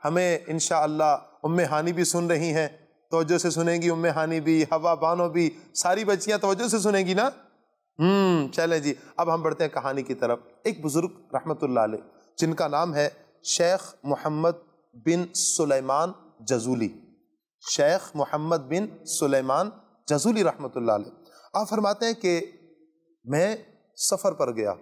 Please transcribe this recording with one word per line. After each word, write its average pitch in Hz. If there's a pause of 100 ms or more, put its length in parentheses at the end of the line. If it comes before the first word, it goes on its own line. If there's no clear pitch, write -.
हमें 170
इंशाअल्लाह 156 (180)
उम्मे 170
हानी 151
भी 170
सुन 170
रही 165
हैं, 151 (440)
तवज्जो 165
से 170
सुनेंगी 170
उम्मे 165
हानी 160
भी, 156
हवा 165
बानो 170
भी, 165 (240)
सारी 190
बच्चियाँ 202
तवज्जो 202
से 220
सुनेंगी 190
ना? 208 (720)
हम्म, 180
चलें 165
जी, 143 (240)
अब 165
हम 165
बढ़ते 160
हैं 147
कहानी 135
की 131
तरफ। 117 (240)
एक 175
बुज़ुर्ग 156 (240)
रहमतुल्लाह 135
अलैह, 107 (380)
जिनका 160
नाम 151
है 147 (400)
शेख 180 (260)
मोहम्मद 156 (440)
बिन 170 (100)
सुलेमान 143 (300)
जजूली, 120 (760)
शेख 156
मोहम्मद 151
बिन 180 (200)
सुलेमान 139 (360)
जजूली 208
रहमतुल्लाह 127
अलैह, 101 (420)
आप 208
फरमाते 208
हैं 226
कि 185 (880)
मैं 151 (500)
सफ़र 190
पर 127
गया 104